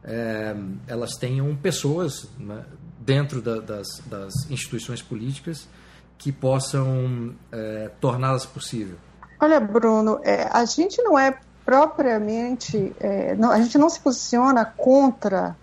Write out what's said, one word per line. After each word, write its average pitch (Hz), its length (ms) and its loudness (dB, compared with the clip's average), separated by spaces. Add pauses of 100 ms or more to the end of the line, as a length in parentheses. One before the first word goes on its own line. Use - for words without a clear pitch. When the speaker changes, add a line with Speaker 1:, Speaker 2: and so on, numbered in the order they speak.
Speaker 1:
é, 110 520 -6 (320)
elas 120 280 -8
tenham 135 400 -4
pessoas, 147 720 -4 (100)
né, 107 260 -14 (360)
dentro 135 440 0
da, 113 160 -2
das, 104 280 -10 (200)
das 98 260 -12 (160)
instituições 120 540 -8
políticas 135 680 -10 (480)
que 143 140 -6
possam, 131 1040 -2 (160)
é, 107 400 -8 (100)
torná-las 127 440 0
possível? 107 520 -10 (420)
Speaker 2:
Olha, 302 200 6
Bruno, 220 640 2
é, 202 280 2
a 233 140 4
gente 330 380 0
não 359 140 6
é 269 200 4 (260)
propriamente, 240 1400 0
é, 196 360 -2
não, 220 160 4
a 220 100 6
gente 240 160 2
não 294 100 8
se 339 120 0
posiciona 247 680 2
contra 220 960 2